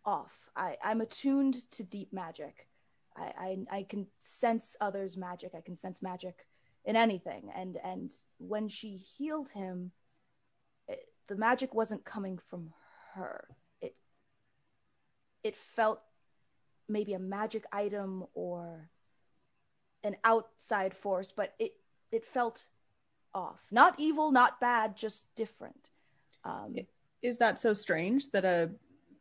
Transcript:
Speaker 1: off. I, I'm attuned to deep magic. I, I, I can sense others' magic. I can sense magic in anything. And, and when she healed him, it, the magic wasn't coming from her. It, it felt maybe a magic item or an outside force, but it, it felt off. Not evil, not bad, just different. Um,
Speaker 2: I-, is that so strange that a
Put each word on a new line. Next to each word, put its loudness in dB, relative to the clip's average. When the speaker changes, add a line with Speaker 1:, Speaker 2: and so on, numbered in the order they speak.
Speaker 1:
off. -4
I, -2
I'm 2
attuned 2
to -10
deep -10
magic. -10
I, -6
I, -4
I -4
can -6
sense 0
others' -2
magic. -8
I -12
can -12
sense -10
magic -8
in 2
anything. 2
And, -8
and -8
when -4
she -10
healed -6
him, -6
it, -10
the -6
magic 2
wasn't 0
coming -6
from -12
her. -10
It, -10
it -4
felt 0
maybe 0
a -2
magic -4
item -2
or -8
an -2
outside 2
force, -4
but -4
it, -2
it 0
felt -2
off. -6
Not 10
evil, 2
not 6
bad, 2
just -8
different. -10
Um, -8
Speaker 2:
I-, -6
is 0
that 4
so 6
strange 0
that 4
a 4